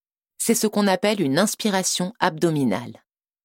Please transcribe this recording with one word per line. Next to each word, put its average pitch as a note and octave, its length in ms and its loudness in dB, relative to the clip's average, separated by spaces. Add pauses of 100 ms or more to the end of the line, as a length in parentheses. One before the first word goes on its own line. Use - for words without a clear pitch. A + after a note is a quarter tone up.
(400)
C'est A3+ 160 2
ce A3+ 100 0
qu'on G#3 220 0
appelle G3 340 0
une C#3 160 0
inspiration F#3+ 840 0
abdominale. D3 840 -2 (400)